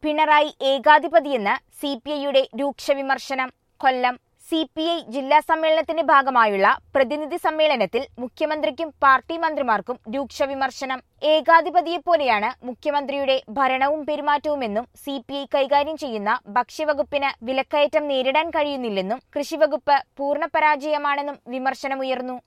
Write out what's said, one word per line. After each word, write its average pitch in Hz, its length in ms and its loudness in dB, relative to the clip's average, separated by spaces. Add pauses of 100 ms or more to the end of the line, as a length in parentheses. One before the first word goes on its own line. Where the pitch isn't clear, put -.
പിണറായി 302 480 4 (160)
ഏകാധിപതിയെന്ന് 277 880 4 (200)
സി 285 200 -6
പി 240 180 -10
ഐയുടെ 277 300 0 (120)
രൂക്ഷ 254 400 -4
വിമർശനം. 269 560 -4 (300)
കൊല്ലം. 247 360 2 (280)
സി 320 220 -2
പി 311 180 -6
ഐ 339 120 0 (100)
ജില്ലാ 269 340 0
സമ്മേളനത്തിന്റെ 320 640 0
ഭാഗമായുള്ള 247 640 4 (220)
പ്രതിനിധി 285 480 -2
സമ്മേളനത്തിൽ 302 680 0 (140)
മുഖ്യമന്ത്രിക്കും 311 800 -4
പാർട്ടി 269 400 4
മന്ത്രിമാർക്കും 262 600 -2 (120)
രൂക്ഷ 269 340 -4
വിമർശനം. 262 560 -6 (280)
ഏകാധിപതിയെപ്പോലെയാണ് 311 1200 2 (140)
മുഖ്യമന്ത്രിയുടെ 277 720 -2 (140)
ഭരണവും 269 540 0
പെരുമാറ്റവുമെന്നും 285 840 -2 (120)
സി 277 220 -8
പി 269 160 -12
ഐ 277 100 -6
കൈകാര്യം 285 520 0
ചെയ്യുന്ന 220 340 -6 (160)
ഭക്ഷ്യവകുപ്പിന് 277 840 -2 (140)
വിലക്കയറ്റം 294 640 0
നേരിടാൻ 277 440 0
കഴിയുന്നില്ലെന്നും 254 720 -4 (100)
കൃഷിവകുപ്പ് 285 680 0 (160)
പൂർണ്ണ 285 340 -2
പരാജയമാണെന്നും 294 920 0 (100)
വിമർശനമുയർന്നു. 262 880 -4 (120)